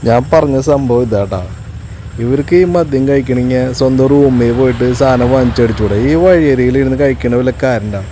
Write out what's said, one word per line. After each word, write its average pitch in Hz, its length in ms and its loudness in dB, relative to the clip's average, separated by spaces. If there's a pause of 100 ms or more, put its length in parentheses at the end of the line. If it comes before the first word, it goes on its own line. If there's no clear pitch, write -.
ഞാൻ 117 120 2 (120)
പറഞ്ഞ 151 240 2 (140)
സംഭവം 127 380 0
ഇതാട്ടാ. 101 340 -4 (800)
ഇവർക്ക് 139 400 0
ഈ - 100 -2
മദ്യം 143 380 0
കഴിക്കണമെങ്കിൽ 127 600 0 (100)
സ്വന്തം 131 320 2
റൂമിൽ 127 440 2
പോയിട്ട് 127 320 0 (140)
സാധനം 123 320 2
വാങ്ങിച്ചടിച്ചൂടെ? 113 640 0 (120)
ഈ 156 40 2 (120)
വഴിയരികിൽ 139 560 2
ഇരുന്ന് 131 220 -2
കഴിക്കണ 127 380 -2
വല്ല 127 120 -2 (100)
കാരണ്ട. 107 320 -2 (160)